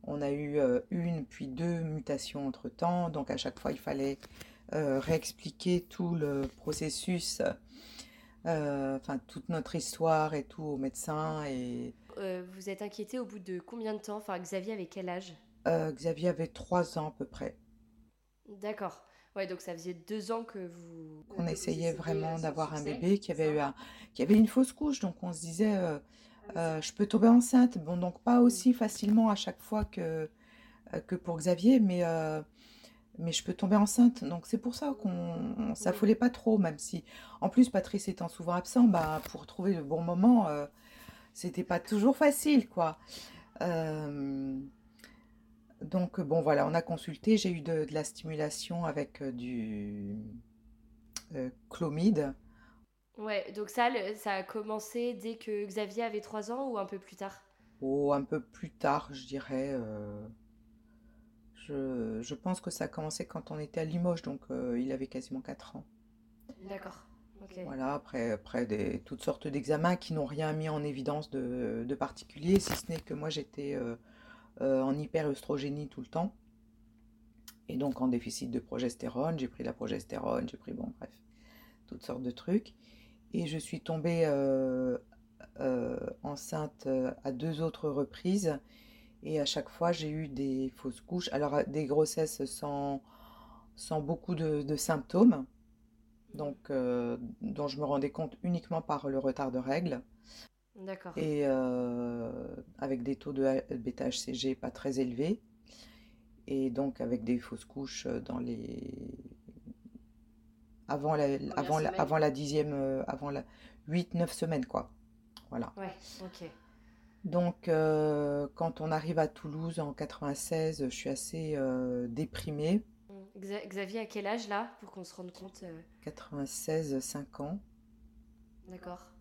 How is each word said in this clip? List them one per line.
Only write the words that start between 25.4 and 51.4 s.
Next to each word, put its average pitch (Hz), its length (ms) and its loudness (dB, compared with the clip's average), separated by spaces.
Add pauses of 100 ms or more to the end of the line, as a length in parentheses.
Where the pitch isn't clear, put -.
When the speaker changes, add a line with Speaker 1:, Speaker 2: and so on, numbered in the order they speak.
Speaker 1:
disait, 180 360 2
euh, 165 220 2 (500)
Speaker 2:
Ah - 80 -14
oui, - 20 0
Speaker 1:
euh, 160 180 2
Speaker 2:
c'est « 156 60 -4
Speaker 1:
Je - 120 -8
peux 208 120 2
tomber 214 220 8
enceinte. » 240 560 10
Bon, 175 120 -2
donc 175 260 -2
pas 240 180 6
Speaker 2:
Mm. - 0 -
Speaker 1:
aussi 240 340 8
facilement 214 560 4
à 202 40 4
chaque - 280 -4
fois 214 220 0
que, 160 440 -4 (680)
euh, - 60 0
que - 160 -4
pour 170 220 -4
Xavier, 180 420 8
mais, 180 240 6
euh, 156 380 0 (760)
mais 170 140 -2
je - 120 0
peux 180 100 -2
tomber 202 220 4
enceinte. 240 480 8
Donc 170 220 -4
c'est 226 120 0
pour 240 180 -2
ça 285 240 -2
qu'on, 202 100 -2
on 175 440 -2 (220)
Speaker 2:
Oui. - 0 -
Speaker 1:
s'affolait 202 400 4
pas 247 140 6
trop, 220 280 4
même 165 200 2
si, - 260 -8 (360)
en 190 100 2
plus, 247 200 8
Patrice 196 380 0
étant 175 200 -4
souvent 175 260 -4
absent, 240 300 6
bah, 160 360 6 (100)
pour - 160 -10
trouver 196 280 0
le 165 100 -2
bon 156 180 0
moment, 185 460 8
euh, 147 180 -2 (680)
c'était 180 300 -4
pas 175 160 2
toujours 214 360 4
facile, 285 520 6
quoi. 160 300 0 (640)
Euh, 147 960 -2 (1200)
donc 180 380 -2
bon, 156 200 2
voilà, 147 260 4
on 156 80 0
a 165 80 4
consulté, 170 540 2
j'ai 190 140 2
eu 165 100 -2
de, 156 240 0
de 151 100 -6
la 151 100 0
stimulation 156 800 -4
avec, 147 380 -4
euh, 135 100 -4
du, 107 840 -4 (1160)
euh, 131 160 -4 (180)